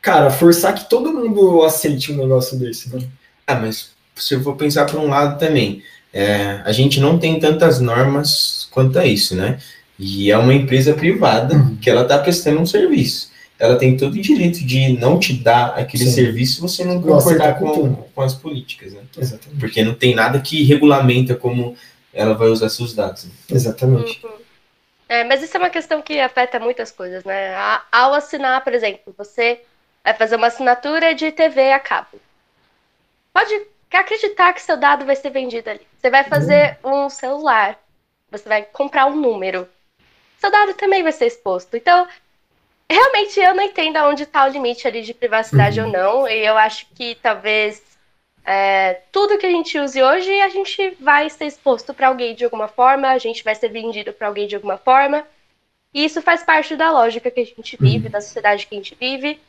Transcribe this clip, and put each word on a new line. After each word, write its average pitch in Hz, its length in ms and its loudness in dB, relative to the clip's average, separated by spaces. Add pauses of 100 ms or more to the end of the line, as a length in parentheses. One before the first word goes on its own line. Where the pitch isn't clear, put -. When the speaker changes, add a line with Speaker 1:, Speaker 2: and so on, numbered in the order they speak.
Speaker 1:
cara, 151 300 4
forçar 170 440 4
que - 160 -12
todo 254 220 0
mundo 202 500 4
aceite 151 500 0
um 147 40 -4
negócio 131 420 0
desse, 123 360 -10
né? 127 60 -6 (460)
Speaker 2:
Ah, 135 100 0
mas 110 340 -6 (260)
se - 180 -4
eu 131 80 -2
for 139 140 -4
pensar 143 300 0
por 151 120 -6
um 151 100 0
lado 143 300 0
também, 131 440 0 (300)
é, 101 520 -2
a 104 80 -2
gente 135 280 2
não 156 180 4
tem 165 200 0
tantas 151 420 4
normas 135 920 0
quanto 131 280 2
a 180 80 4
isso, 101 300 0
né? 104 220 -2 (400)
E 98 320 -2
é 104 60 6
uma 123 180 6
empresa 135 400 2
privada 131 600 2
Speaker 1:
Uhum. 135 220 4
Speaker 2:
que - 120 -2
ela 120 160 4
tá 143 140 2
prestando 151 420 0
um 175 60 0
serviço. - 680 0 (240)
Ela 120 200 2
tem 127 200 4
todo 139 180 -2
o - 60 -4
direito 185 440 2
de 131 340 2
não 139 200 2
te - 140 -2
dar 120 340 2 (120)
aquele 127 260 -4
Speaker 1:
Sim. 127 60 4
Speaker 2:
serviço 123 460 0
se 160 40 -12
você 180 240 -6
não 180 100 -2
Speaker 1:
Não 175 80 -2
Speaker 2:
concordar 151 160 4 (320)
Speaker 1:
aceitar - 80 -4
com 160 80 -2
Speaker 2:
com, 151 80 0
Speaker 1:
tudo. 135 300 -2 (100)
Speaker 2:
com 135 80 -4
as 131 120 -2
políticas, - 580 -14
né? 98 80 -20 (160)
Speaker 1:
Exatamente. 135 440 -10
Speaker 2:
Porque 110 240 -2
não 117 100 -2
tem 123 200 2
nada 120 260 0
que 156 240 -2
regulamenta 131 720 4
como 120 400 -4 (360)
ela 107 220 0
vai 113 140 2
usar 110 200 0
seus 117 260 -8
dados, 101 300 -6
né? - 60 -20 (200)
Speaker 1:
Exatamente. 131 720 0
Speaker 3:
Uhum. 226 60 -16 (800)
É, 233 140 0
mas 262 200 0
isso 320 140 -8
é 349 40 0
uma 349 100 0
questão 320 320 -4
que 302 160 -6
afeta 254 400 -2
muitas 233 320 -6
coisas, 185 340 -14
né? 190 300 -8
A-, 202 280 -4 (100)
ao 254 220 4
assinar, 269 500 -4
por 262 100 -4
exemplo, 208 420 -6
você 233 440 -4 (420)
vai 220 120 0
fazer 220 220 0
uma 226 120 2
assinatura 285 680 0
de 311 160 -4
T 320 180 0
V 269 240 2
a 269 60 2
cabo. - 400 -8 (1120)
Pode 415 220 0 (380)
acreditar 381 600 0
que 359 100 -8
seu 320 140 -2
dado 277 280 2
vai 277 100 0
ser 269 160 -8
vendido 240 400 -8
ali. 208 120 -12 (180)
Você 254 100 0
vai 277 140 4
fazer 294 580 2
Speaker 1:
Uhum. 277 240 -2
Speaker 3:
um 277 40 -6
celular, 254 680 -2 (520)
você 208 180 -16
vai 214 140 -2
comprar 277 440 -2
um 277 80 0
número. 190 540 -4 (720)
Seu 403 100 0
dado 403 240 2
também 392 280 0
vai 320 100 0
ser 247 140 -2
exposto. 196 500 -6
Então, 349 300 2 (840)
realmente, 415 500 2
eu 370 140 6
não 381 80 -2
entendo 320 340 -4
aonde 294 300 0
tá 277 200 0
o 269 40 0
limite 247 360 -6
ali 226 160 -6
de 220 120 -14
privacidade 214 680 0
Speaker 1:
Uhum. 214 60 -4
Speaker 3:
ou 220 60 -6
não. 214 360 0
E 220 160 -4
eu 220 140 2
acho 220 360 0
que 240 280 -12
talvez, 214 580 -2 (640)
é, 190 560 0 (100)
tudo 415 280 0
que 392 80 -4
a 370 40 0
gente 330 280 -4
use 269 240 -2
hoje, 359 280 2 (120)
a 392 60 2
gente 381 520 -6
vai 294 300 2
ser 302 160 -12
exposto 269 480 -4
pra 269 140 0
alguém 240 260 -4
de 240 100 -8
alguma 226 240 -6
forma, 262 400 2
a 262 100 2
gente 233 240 -8
vai 214 120 -2
ser 220 140 -6
vendido 214 440 -10
pra 214 160 -10
alguém 208 180 -6
de 208 80 -10
alguma 202 220 -6
forma. 277 480 0 (720)
E 285 100 -2
isso 311 160 -4
faz 339 220 0
parte 311 340 0
da 320 140 0
lógica 233 400 0
que 247 100 -6
a 233 60 -2
gente - 340 -18
vive, 127 260 2
Speaker 1:
Uhum. - 60 -14
Speaker 3:
da 208 80 -6
sociedade 208 460 -2
que - 80 -16
a 208 40 -10
gente - 200 -16
vive. 269 500 -6